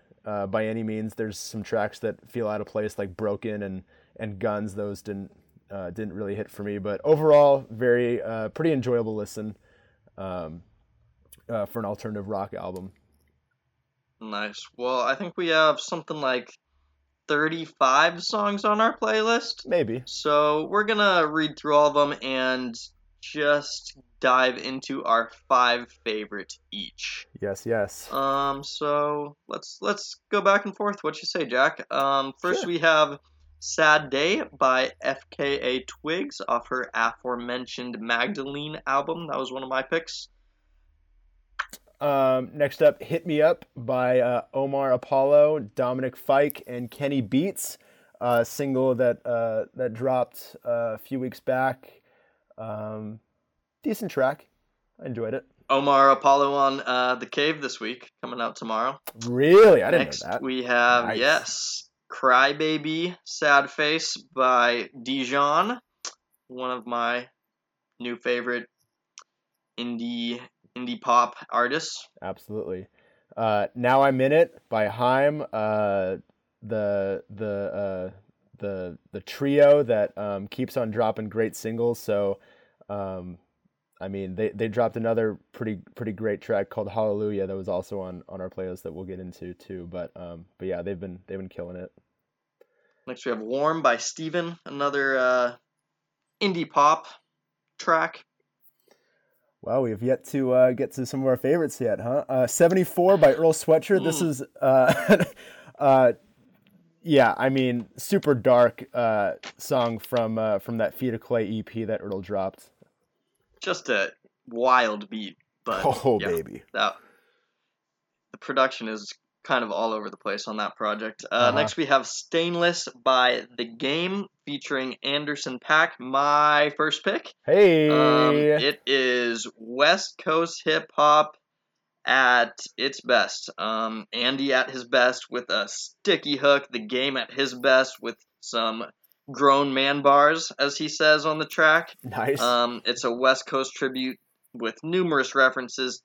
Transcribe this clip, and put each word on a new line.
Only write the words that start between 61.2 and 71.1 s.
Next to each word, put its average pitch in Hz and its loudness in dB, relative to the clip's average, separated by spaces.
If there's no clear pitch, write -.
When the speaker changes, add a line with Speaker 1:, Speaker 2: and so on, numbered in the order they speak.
Speaker 2:
Crybaby, 151 2
Sad 143 2
Face 156 -2
by 123 2
Dijon, 143 -2
one 127 -8
of 120 -8
my 120 -2
new 120 -8
favorite 120 -4
indie, 120 -6
indie 123 -8
pop 120 2